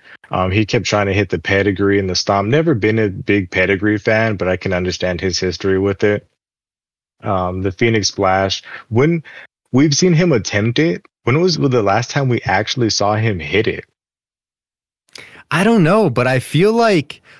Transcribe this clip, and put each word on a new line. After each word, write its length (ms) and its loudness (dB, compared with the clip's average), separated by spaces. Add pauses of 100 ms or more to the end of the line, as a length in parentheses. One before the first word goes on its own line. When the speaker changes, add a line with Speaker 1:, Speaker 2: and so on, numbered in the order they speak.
(300)
Speaker 1:
Um, 220 -2
he 140 0
kept 200 -2
trying 220 0
to 60 -2
hit 160 0
the 100 -4
pedigree 580 0
and 120 0
the 60 -4
stomp. 340 0
Never 260 2
been 240 0
a 100 0
big 400 -2
pedigree 480 0
fan, 400 0
but 100 -2
I 100 0
can 160 -4
understand 480 -4
his 180 -4
history 400 -2
with 240 -2
it. 240 0 (960)
Um, 380 -2
the 100 -2
Phoenix 380 0
Splash. 540 0 (260)
When 340 0 (480)
we've 220 4
seen 200 2
him 180 2
attempt 480 0
it, 260 -2 (180)
when 160 0
was 180 0
the 260 2
last 260 0
time 200 -2
we 120 0
actually 480 -2
saw 260 0
him 240 -2
hit 280 -2
it? 180 -6 (1700)
Speaker 2:
I 120 0
don't 200 4
know, 260 4
but 180 0
I 120 2
feel 340 0
like, 480 0 (180)